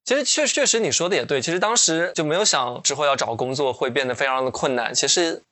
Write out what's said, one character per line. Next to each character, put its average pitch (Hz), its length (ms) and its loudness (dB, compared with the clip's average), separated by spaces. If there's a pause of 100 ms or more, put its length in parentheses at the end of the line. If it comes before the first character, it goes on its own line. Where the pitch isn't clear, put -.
其 240 100 0
实 294 80 2
确-， 294 240 0
确 262 200 0
实 220 140 2
你 170 100 0
说 165 180 0
的 190 80 0
也 123 80 0
对， 135 160 0
其 139 100 -4
实 175 80 0
当 214 180 2
时 170 380 2
就 160 80 -2
没 151 120 0
有 196 100 2
想 123 380 0
之 139 120 0
后 147 100 0
要 139 120 4
找 117 180 -2
工 127 200 -2
作 131 180 0
会 131 160 -2
变 131 180 0
得 123 80 -2
非 139 120 0
常 131 180 0
的 127 60 -2
困 135 260 -2
难， 117 180 -4
其 135 140 0
实 170 440 0